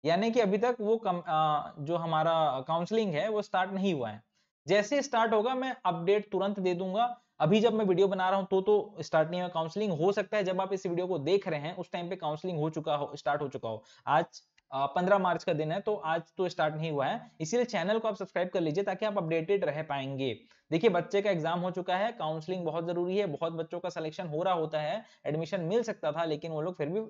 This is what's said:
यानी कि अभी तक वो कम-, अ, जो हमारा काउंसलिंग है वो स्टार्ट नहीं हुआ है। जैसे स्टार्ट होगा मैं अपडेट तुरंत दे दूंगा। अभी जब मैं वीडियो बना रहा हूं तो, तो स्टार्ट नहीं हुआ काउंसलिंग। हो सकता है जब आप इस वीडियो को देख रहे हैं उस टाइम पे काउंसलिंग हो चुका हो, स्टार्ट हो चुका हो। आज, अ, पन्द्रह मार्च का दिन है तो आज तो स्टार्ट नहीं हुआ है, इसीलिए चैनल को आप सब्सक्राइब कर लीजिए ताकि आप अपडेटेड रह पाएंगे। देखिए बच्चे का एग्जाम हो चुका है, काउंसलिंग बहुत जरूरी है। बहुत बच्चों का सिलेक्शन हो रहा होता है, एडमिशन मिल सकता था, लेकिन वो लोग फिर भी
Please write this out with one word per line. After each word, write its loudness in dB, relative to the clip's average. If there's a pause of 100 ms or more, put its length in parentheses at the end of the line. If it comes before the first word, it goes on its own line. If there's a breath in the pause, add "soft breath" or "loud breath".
यानी 4
कि 4
अभी 4
तक 2
वो 2
कम-, -2
अ, 2
जो -2
हमारा 2
काउंसलिंग 0
है 0
वो 0
स्टार्ट -2
नहीं 0
हुआ -2
है। -14 (440)
जैसे 2
स्टार्ट 2
होगा 2
मैं -4 (100)
अपडेट 2
तुरंत -2
दे 2
दूंगा। -2 (180)
अभी 6
जब 4
मैं 2
वीडियो 6
बना 0
रहा 2
हूं -2
तो, 2
तो 2
स्टार्ट 2
नहीं -4
हुआ -2
काउंसलिंग। -2
हो 2
सकता -2
है 2
जब 0
आप -2
इस -4
वीडियो 0
को 0
देख 2
रहे -2
हैं -8
उस -10
टाइम -6
पे -6
काउंसलिंग -4
हो 0
चुका -2
हो, -4
स्टार्ट 0
हो -4
चुका -8
हो। -8 (220 soft breath)
आज, 4 (480)
अ, -2
पन्द्रह 4
मार्च 0
का 0
दिन -2
है -2
तो -2
आज -2 (140)
तो 0
स्टार्ट 0
नहीं -4
हुआ 0
है, -4 (100)
इसीलिए 0
चैनल 0
को -2
आप -2
सब्सक्राइब -2
कर 0
लीजिए 0
ताकि -2
आप 0
अपडेटेड 0
रह -2
पाएंगे। -4 (300 soft breath)
देखिए 4
बच्चे 0
का 0
एग्जाम 0
हो -2
चुका -2
है, 0
काउंसलिंग -4
बहुत -2
जरूरी 0
है। 2
बहुत -4
बच्चों -6
का -6
सिलेक्शन -6
हो -2
रहा 2
होता -2
है, -4 (220 loud breath)
एडमिशन -2
मिल 0
सकता -4
था, -2
लेकिन -4
वो -4
लोग -4
फिर -2
भी -2